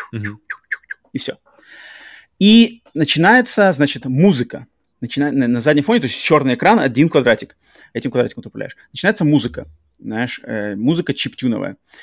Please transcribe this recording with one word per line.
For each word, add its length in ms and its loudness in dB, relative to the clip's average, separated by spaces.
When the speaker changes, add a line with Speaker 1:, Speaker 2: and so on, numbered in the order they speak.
Speaker 1:
Мгм. 280 -10
Speaker 2:
и 40 -8
все. 200 -10
И 440 6
начинается, 800 2
значит, 340 -2
музыка. 600 0
Начина-, 320 -4
на, 160 0
на 120 -2
заднем 240 2
фоне, 160 0
то 60 -4
есть 160 -10
черный 320 2
экран, 240 2
один 300 0
квадратик. 480 0
Этим 160 -6
квадратиком 320 -2
ты 60 -20
управляешь. 280 -14
Начинается 320 -2
музыка, 420 0
знаешь, 460 -8
э, 320 -8
музыка 380 -2
чиптюновая. 640 -6